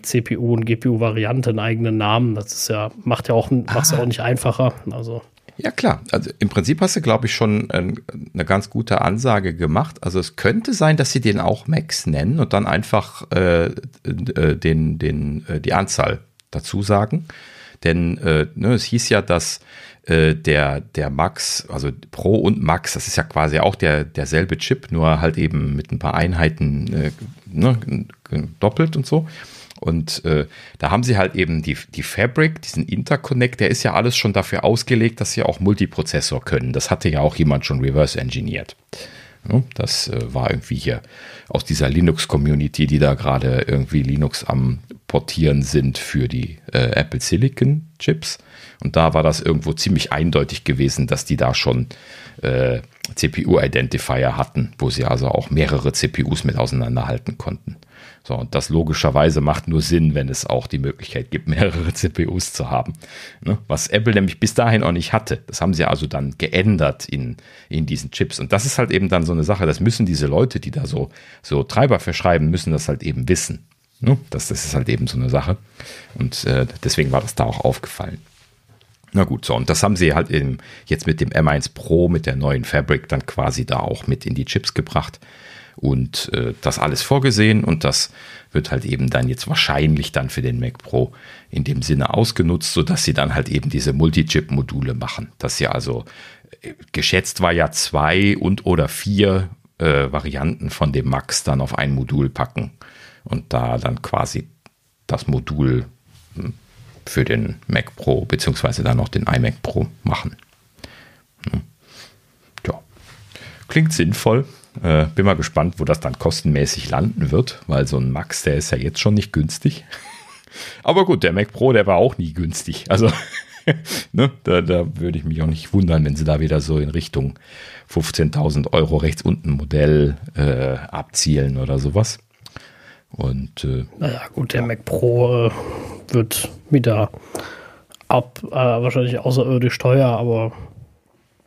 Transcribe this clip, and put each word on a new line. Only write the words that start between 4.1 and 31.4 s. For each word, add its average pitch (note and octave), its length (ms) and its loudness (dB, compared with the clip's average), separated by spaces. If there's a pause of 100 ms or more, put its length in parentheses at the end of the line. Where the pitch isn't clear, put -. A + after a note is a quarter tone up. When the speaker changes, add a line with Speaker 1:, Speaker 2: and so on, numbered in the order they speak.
Speaker 1:
einfacher. B2 520 0 (160)
Also A#2 320 -8 (360)
Speaker 2:
Ja, - 120 -4
klar. - 320 0 (100)
Also - 280 -2
im G2+ 100 2
Prinzip A2+ 320 0
hast F#3 140 2
du, - 60 0
glaub A2+ 240 2
ich, A2 100 -2
schon, G#2+ 360 0
ähm, F2+ 260 -2 (360)
eine E2+ 120 -4
ganz G2 260 0
gute F2+ 300 0
Ansage G2+ 520 0
gemacht. F2 480 0
Also F2+ 180 -2
es - 160 -6
könnte A3+ 380 0
sein, D#3 240 4
dass C3+ 140 0
sie B2+ 100 0
den G#2 180 2
auch - 280 -2
Max - 400 -2
nennen E2 320 2
und A#2+ 140 0
dann G2+ 120 2
einfach, - 680 -2
äh, E2+ 340 4
äh, - 920 -2
den, D#2 420 2
den, D2 500 -2
äh, D#2 120 -4
die - 140 -2
Anzahl - 480 0 (280)
dazu - 320 -6
sagen. G#2+ 440 2 (580)
Denn, E2+ 360 2
äh, D#2 360 2
ne, A2+ 180 2
es A2 120 0
hieß - 240 -2
ja, G#2 120 4
dass, - 380 -2 (460)
äh, D#2+ 300 4
der, D2 460 2
der C#2+ 280 -6
Max, - 600 -4
also C#3 200 -4 (220)
Pro - 240 2
und G#2+ 280 2
Max, - 300 0
das - 140 -6
ist - 100 -4
ja D2+ 60 2
quasi D#2 360 0
auch F#2+ 160 2
der, D2+ 300 2
derselbe D#2+ 520 -2
Chip, - 340 -4
nur D#2+ 300 4
halt D#2+ 160 2
eben D2+ 380 0
mit D2 160 -6
ein - 80 -2
paar - 160 -2
Einheiten, D#2+ 800 0
äh, D2+ 180 0 (340)
ne, G2+ 400 2
g-, - 200 -4 (240)
g-, D#2 180 -4 (120)
doppelt D#3+ 360 2
und C#3+ 100 -2
so. D#3+ 220 0 (540)
Und, D#2+ 420 -2
äh, D#2 220 2 (340)
da C#2+ 120 -2
haben G#2 120 2
sie A#2+ 140 2
halt F#2 180 2
eben D#2+ 260 2